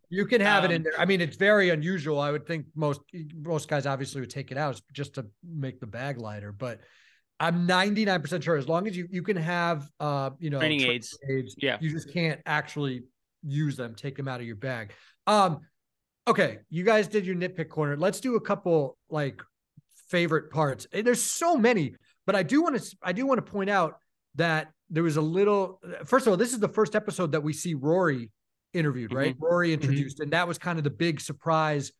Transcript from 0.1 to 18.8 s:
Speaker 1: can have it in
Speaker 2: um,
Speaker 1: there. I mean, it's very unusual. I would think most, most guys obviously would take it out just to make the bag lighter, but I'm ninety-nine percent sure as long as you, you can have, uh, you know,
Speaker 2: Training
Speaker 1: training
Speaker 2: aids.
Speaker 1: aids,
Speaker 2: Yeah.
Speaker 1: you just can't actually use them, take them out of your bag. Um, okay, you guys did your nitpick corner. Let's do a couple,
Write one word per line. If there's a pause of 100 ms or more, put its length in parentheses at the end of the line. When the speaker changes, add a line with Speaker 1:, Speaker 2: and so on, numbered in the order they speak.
Speaker 1:
can
have
it
in
Speaker 2:
um,
Speaker 1:
there.
I
mean,
it's
very
unusual.
I
would
think
most, (340)
most
guys
obviously
would
take
it
out (140)
just
to (180)
make
the
bag
lighter,
but (640)
I'm
ninety-nine
percent
sure
as
long
as
you,
you
can
have, (100)
uh, (100)
you
know,
Speaker 2:
Training
Speaker 1:
training
Speaker 2:
aids. (100)
Speaker 1:
aids,
Speaker 2:
Yeah.
Speaker 1:
you
just
can't
actually (380)
use
them,
take
them
out
of
your
bag. (340)
Um, (680)
okay, (100)
you
guys
did
your
nitpick
corner.
Let's
do
a
couple, (120)